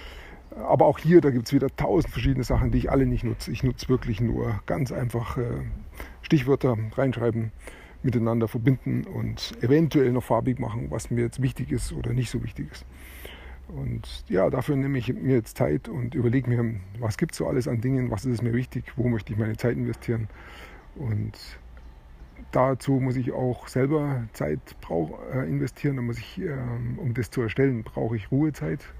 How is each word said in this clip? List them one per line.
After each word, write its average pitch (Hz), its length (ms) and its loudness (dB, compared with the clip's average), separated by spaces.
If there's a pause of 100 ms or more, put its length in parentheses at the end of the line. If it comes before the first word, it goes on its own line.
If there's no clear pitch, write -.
(560)
Aber 156 300 6
auch 147 120 6
hier, 170 220 10
da 147 80 6
gibt's 123 240 2
wieder 135 240 4
tausend 147 340 2
verschiedene 131 340 2
Sachen, 120 260 2
die 123 80 4
ich 120 120 0
alle 135 140 4
nicht 123 200 0
nutze. 110 280 -4
Ich 120 100 -2
nutze - 280 0
wirklich 113 320 2
nur 117 420 0
ganz 156 280 -2
einfach, 120 440 -2
äh, 127 60 0 (800)
Stichwörter 131 560 4 (180)
reinschreiben, 117 560 0 (500)
miteinander 113 460 2
verbinden 123 560 2
und 113 560 -6
eventuell 135 520 6
noch 123 120 0
farbig 120 360 2
machen, 120 280 -4
was - 220 -6
mir 120 100 2
jetzt 120 220 -2
wichtig 131 300 -2
ist 120 200 -2
oder 120 220 -4
nicht 123 160 0
so 117 120 -2
wichtig 143 300 -8
ist. - 140 -16 (800)
Und 127 580 -8
ja, 180 240 2
dafür 135 240 0
nehme 139 240 0
ich 120 160 -2
mir 135 220 2
jetzt 135 200 -2
Zeit 139 320 0
und 123 280 -4
überlege 120 340 2
mir, 117 240 0 (240)
was 113 180 -2
gibt's - 200 -2
so 160 100 -2
alles 143 220 0
an 120 120 0
Dingen, 127 300 0
was 104 140 -2
ist 120 180 0
mir 117 100 0
wichtig, 123 300 -2 (140)
wo 120 120 0
möchte 113 240 -2
ich 104 60 -2
meine 110 180 0
Zeit 120 200 0
investieren. 117 500 -2 (680)
Und 107 420 -4 (1120)
dazu 135 480 2
muss 127 160 0
ich 123 160 -2
auch 127 380 -4
selber 139 640 0
Zeit 147 260 -2 (220)
brauch-, - 360 -4 (160)
äh, 135 160 -2
investieren. 143 460 -2
Da 127 80 -4
muss 117 160 -4
ich, 117 220 -12
ähm, 123 580 -4
um 127 160 -2
das 123 160 -2
zu 127 120 -2
erstellen, 120 420 2
brauche 120 320 -2
ich 104 160 -4
Ruhezeit 151 480 0 (200)